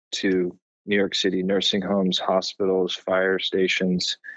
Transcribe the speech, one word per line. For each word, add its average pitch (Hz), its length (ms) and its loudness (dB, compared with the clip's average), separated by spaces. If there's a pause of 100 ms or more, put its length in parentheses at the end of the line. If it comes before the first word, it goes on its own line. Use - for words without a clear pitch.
(100)
to 92 480 0 (260)
New 101 120 0
York 98 180 0
City 92 300 0
nursing 98 360 0
homes, 92 380 0
hospitals, 95 760 0
fire 95 420 0
stations, 92 800 0 (180)